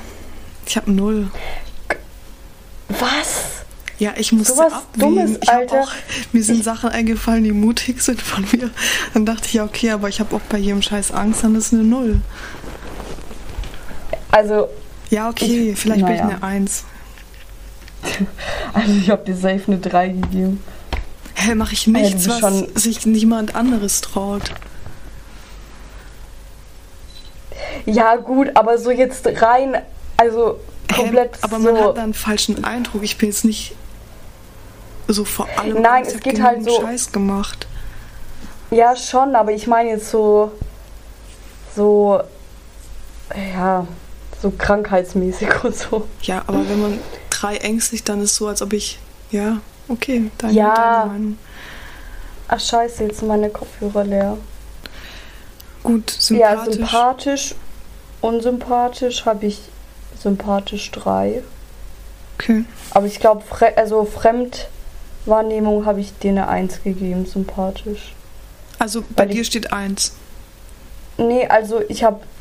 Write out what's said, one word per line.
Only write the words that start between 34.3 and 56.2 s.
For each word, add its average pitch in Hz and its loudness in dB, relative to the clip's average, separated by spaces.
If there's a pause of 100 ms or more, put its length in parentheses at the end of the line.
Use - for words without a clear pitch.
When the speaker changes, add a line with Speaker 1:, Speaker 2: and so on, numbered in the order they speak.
Speaker 1:
so 208 0
vor - -4 (100)
allem 220 0
Speaker 2:
Nein, 240 6
Speaker 1:
Angst, - -2
Speaker 2:
es - -4
Speaker 1:
ich 226 -6
hab - -10
Speaker 2:
geht 262 0
Speaker 1:
genau 254 2
Speaker 2:
halt 240 8
Speaker 1:
einen 220 -4
Speaker 2:
so 233 4
Speaker 1:
Scheiß 233 -4
gemacht. 196 -2 (1040)
Speaker 2:
Ja, 233 8
schon, 254 2
aber 214 6
ich 214 -2
meine 233 4
jetzt 214 -4
so, 214 6 (1200)
so, 208 6 (1300)
ja, 185 0 (560)
so 196 0
krankheitsmäßig 196 0
<laughs> - -2
und 240 0
so. - -4 (160)
Speaker 1:
Ja, 185 -2
aber 196 0
wenn 208 0
man 208 0 (300)
drei 208 -2
ängstigt, 226 -2
dann 208 0
ist 202 0
so, 214 -2
als 202 -4
ob 202 -2
ich, - -4 (320)
ja, 208 0 (320)
okay, 233 -2
deine, 220 0
Speaker 2:
Ja. 214 6 (280)
Speaker 1:
deine 208 -2
Meinung. 208 -4 (1120)
Speaker 2:
Ach 233 0
scheiße, 233 0
jetzt 208 -6
sind 220 -4
meine 208 2
Kopfhörer 208 -4
leer. 202 0 (1500)
Speaker 1:
Gut, 233 0 (120)